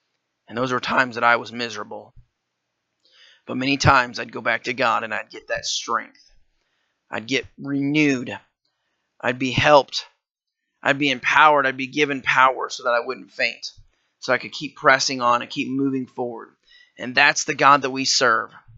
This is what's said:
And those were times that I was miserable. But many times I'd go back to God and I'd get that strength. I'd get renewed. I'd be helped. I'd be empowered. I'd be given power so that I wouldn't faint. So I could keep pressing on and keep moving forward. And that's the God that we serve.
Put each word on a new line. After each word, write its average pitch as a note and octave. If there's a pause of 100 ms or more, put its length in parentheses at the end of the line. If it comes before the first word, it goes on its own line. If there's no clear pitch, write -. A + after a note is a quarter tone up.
(480)
And G#2+
those B2+
were B2
times B2+
that A#2
I A#2
was A#2
miserable. G#2+ (1300)
But B2
many C3+
times B2
I'd A#2
go B2+
back A2+
to B2
God A2+
and A2
I'd G#2+
get -
that A#2
strength. - (800)
I'd A2
get B2+ (120)
renewed. C#3 (840)
I'd B2+
be C3
helped. D3 (760)
I'd C#3
be C#3+
empowered. C#3
I'd C3
be C3
given C#3
power C3
so -
that B2
I A#2+
wouldn't A#2+
faint. - (480)
So -
I B2
could A2
keep -
pressing C3+
on A#2+
and A#2+
keep C3
moving C3+
forward. A#2+ (500)
And B2
that's C#3+
the D3
God C#3
that C3+
we C3+
serve. A2+ (260)